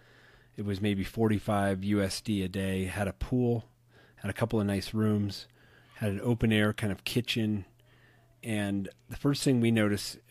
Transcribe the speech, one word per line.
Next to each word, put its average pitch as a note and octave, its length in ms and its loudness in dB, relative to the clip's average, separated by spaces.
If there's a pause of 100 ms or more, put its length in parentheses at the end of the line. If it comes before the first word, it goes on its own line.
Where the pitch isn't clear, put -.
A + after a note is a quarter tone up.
(580)
It G#2 80 -6
was G2+ 160 -2
maybe G2+ 240 0
forty-five G2+ 800 0
U G2+ 160 2
S F#2+ 180 -2
D G2+ 240 -2
a F#2 60 -4
day, F#2+ 340 -2
had F#2+ 240 -2
a G2 60 -4
pool, A#2+ 520 0 (520)
had G2+ 120 -6
a G#2+ 40 -2
couple A2+ 260 0
of G2+ 80 2
nice G2 260 -2
rooms, G#2 540 0 (480)
had G#2 160 -2
an G2+ 100 -4
open A#2 300 2
air G#2+ 220 4
kind G#2 180 -4
of - 140 -6
kitchen. G#2+ 580 -2 (800)
And G2+ 460 -2 (200)
the - 60 -12
first C#3+ 280 -2
thing B2+ 180 4
we A#2 100 4
notice, G#2 460 0 (140)